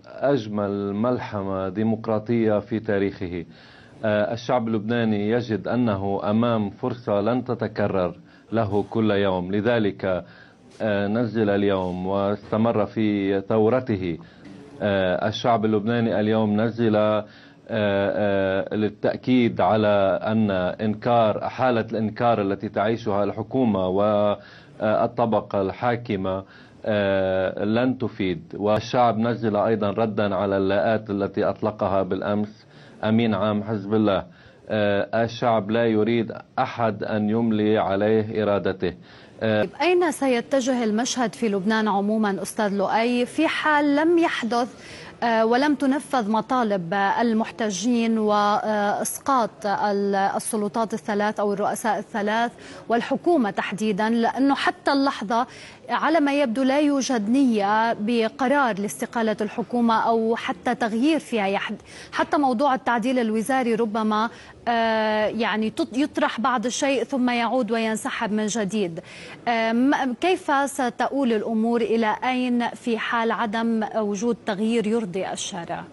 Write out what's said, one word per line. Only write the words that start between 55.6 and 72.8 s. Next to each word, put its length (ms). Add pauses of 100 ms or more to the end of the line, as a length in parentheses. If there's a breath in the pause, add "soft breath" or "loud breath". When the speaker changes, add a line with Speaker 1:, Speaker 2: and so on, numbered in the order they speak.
Speaker 2:
على 300
ما 220
يبدو 200
لا 180
يوجد 480
نية 640
بقرار 880
لاستقالة 600
الحكومة 540
أو 420
حتى 380
تغيير 440
فيها. 280
يحد-، 360 (300 loud breath)
حتى 240
موضوع 380
التعديل 440
الوزاري 560
ربما، 560 (380 loud breath)
آه، 580
يعني 440
تط-، 260
يطرح 440
بعض 260
الشيء 380
ثم 260
يعود 400
وينسحب 640
من 140
جديد. 540 (480 loud breath)
آه، 240
م-، 480
كيف 300 (160)
ستؤول 680
الأمور؟ 480
إلى 440
أين 440
في 300